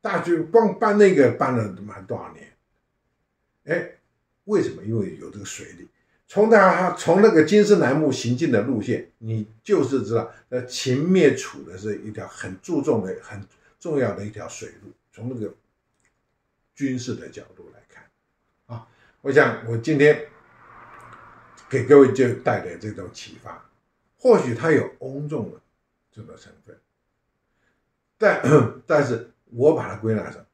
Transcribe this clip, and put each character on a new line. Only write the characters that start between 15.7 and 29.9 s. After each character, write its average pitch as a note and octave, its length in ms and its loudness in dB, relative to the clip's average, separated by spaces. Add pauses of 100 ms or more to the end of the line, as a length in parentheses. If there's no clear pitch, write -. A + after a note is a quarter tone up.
军 B2+ 240 -6
事 A#2+ 160 -8
的 - 140 -16
角 - 160 -20 (100)
度 - 200 -20
来 - 140 -20
看， - 220 -20 (560)
啊， A#2 220 -18 (320)
我 C#3 100 -6
想 B2+ 380 2
我 A#2 80 -4
今 C#3+ 220 -2
天 D3 280 4 (1400)
给 A#2+ 160 -2
各 C#3+ 160 8
位 B2+ 120 8
就 A#2+ 240 2
带 G#2+ 280 -4
来 F2+ 140 -12
这 G#2+ 120 -12
种 - 220 -14
启 - 300 -20
发， E2+ 200 -20 (540)
或 A#3 220 4
许 B2+ 160 -4
它 D3 180 -2
有 B2+ 180 -2 (100)
翁 C#3 280 -12
重 A#2 240 -10
的 - 80 -20 (500)
这 G#2+ 120 -20
个 - 140 -20
成 - 140 -20 (160)
分， - 100 -20 (1400)
但， - 260 0 (220)
<clears throat> - 240 -10
但 D3 180 2
是 A#2 240 -8 (200)
我 C#3+ 260 2
把 A#2+ 140 -8